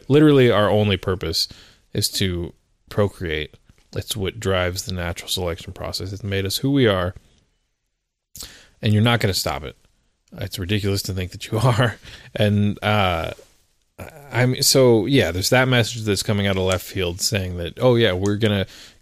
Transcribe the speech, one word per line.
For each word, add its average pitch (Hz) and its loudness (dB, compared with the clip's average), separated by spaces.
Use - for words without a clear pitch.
literally 139 6
our 101 4
only 104 2
purpose 85 -4
is 107 -2
to 87 -4
procreate. 82 -4
It's - -8
what 95 -6
drives 92 -2
the 95 -10
natural 87 -8
selection 90 -6
process. 95 -10
It's 95 -12
made 98 -2
us 95 -4
who 135 -2
we 139 2
are, 92 0
and 107 0
you're 104 4
not 117 4
gonna 101 0
stop 71 -4
it. 67 -12
It's 95 -10
ridiculous 98 -2
to 95 -8
think 92 -6
that - -16
you 110 -2
<laughs> 104 0
are. 120 2
And, 104 2
uh, 90 0
I'm, 127 0
so, 123 6
yeah, 113 2
there's 90 -4
that 127 4
message 120 0
that's 104 0
coming 101 0
out 98 0
of 95 0
left 92 0
field 90 -6
saying 92 -4
that, 85 -10
"Oh, 123 4
yeah, 113 4
we're 98 0
gonna 104 0